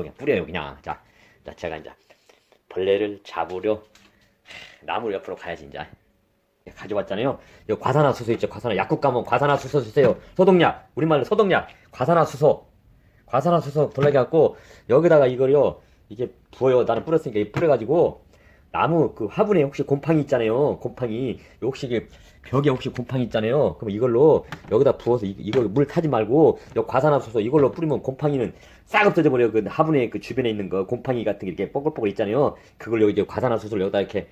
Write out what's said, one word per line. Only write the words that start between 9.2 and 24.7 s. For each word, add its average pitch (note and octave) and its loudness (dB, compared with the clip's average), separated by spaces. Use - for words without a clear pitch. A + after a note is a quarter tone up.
과산화수소 C3+ 0
주세요. A#2 2
소독약. F#3 2
우리말로 D3+ 0
소독약. G3 0
과산화수소. D3+ 2
과산화수소 C#3+ 0
돌려갖고 C#3 2
여기다가 D3+ 6
이걸요. B2+ 2
이게 A2+ -8
부어요. B2+ 2
나는 A2+ -2
뿌렸으니까 D#3+ -2
이 G#2 -2
뿌려가지고 C#3 0
나무 C#3+ 0
그 A2+ -6
화분에 F#3+ 2
혹시 C#3 -4
곰팡이 D3 0
있잖아요. A#2+ 0
곰팡이. A#2 -6
혹시 B2+ -6
이게 A#2 -4
벽에 C#3+ 0
혹시 C3 -2
곰팡이 B2 -6
있잖아요. A2+ 0
그럼 A2 -8
이걸로 A#2+ 2